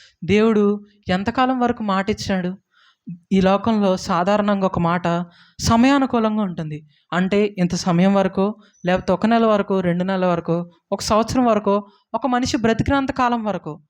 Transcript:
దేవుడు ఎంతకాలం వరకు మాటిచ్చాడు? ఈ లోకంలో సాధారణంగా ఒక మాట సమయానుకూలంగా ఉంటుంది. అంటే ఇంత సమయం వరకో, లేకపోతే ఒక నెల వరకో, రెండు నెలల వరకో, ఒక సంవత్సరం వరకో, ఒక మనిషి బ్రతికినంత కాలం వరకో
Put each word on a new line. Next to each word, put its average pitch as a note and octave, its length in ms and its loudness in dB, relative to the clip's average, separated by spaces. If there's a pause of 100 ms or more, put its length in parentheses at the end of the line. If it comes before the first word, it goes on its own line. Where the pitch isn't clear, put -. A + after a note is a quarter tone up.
(240)
దేవుడు G#3 600 2 (220)
ఎంతకాలం A#3+ 520 0
వరకు A#3+ 220 -2
మాటిచ్చాడు? F#3+ 760 -2 (760)
ఈ F#3+ 80 4
లోకంలో G3 560 2
సాధారణంగా G3 720 0
ఒక F#3 120 -2
మాట F3 240 0 (600)
సమయానుకూలంగా A#3 800 2
ఉంటుంది. D#3 460 -8 (240)
అంటే G3+ 460 0
ఇంత F3+ 160 0
సమయం F3+ 400 2
వరకో, G3 460 0 (260)
లేకపోతే F#3 260 0
ఒక F3+ 140 0
నెల A3+ 200 4
వరకో, G3+ 340 0
రెండు F3+ 240 -2
నెలల F#3 220 -2
వరకో, E3+ 440 -2 (220)
ఒక G3 80 -4
సంవత్సరం A3+ 440 0
వరకో, G#3 440 0 (260)
ఒక A3 120 -4
మనిషి B3 300 -2
బ్రతికినంత B3+ 540 0
కాలం A#3+ 340 -2
వరకో F3 460 -8